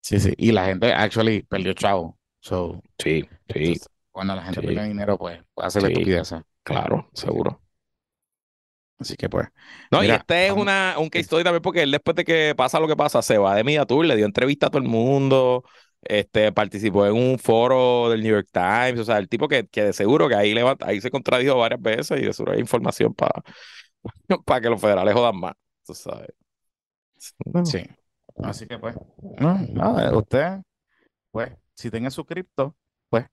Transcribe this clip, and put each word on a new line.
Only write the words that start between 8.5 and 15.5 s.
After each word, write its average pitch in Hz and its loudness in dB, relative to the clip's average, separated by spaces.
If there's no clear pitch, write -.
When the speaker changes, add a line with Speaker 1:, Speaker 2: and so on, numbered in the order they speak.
Speaker 1:
Así - -12
que, - -6
pues, - -2
Speaker 2:
No, 151 4
y - 4
Speaker 1:
mira, 113 6
Speaker 2:
este 175 2
es 202 0
Speaker 1:
vamos 202 0
Speaker 2:
una, 190 0
un 160 -2
case 170 -4
Speaker 1:
Sí. - -8
Speaker 2:
story 170 2
también 170 2
porque 170 0
él 139 0
después 147 0
de 170 0
que 156 2
pasa 131 0
lo 160 2
que 151 2
pasa, 147 2
se 113 2
va 98 4
de 110 4
media 147 2
tour, 151 2
le 147 4
dio 104 4
entrevista 131 0
a - 2
todo 147 0
el 123 -2
mundo, 127 2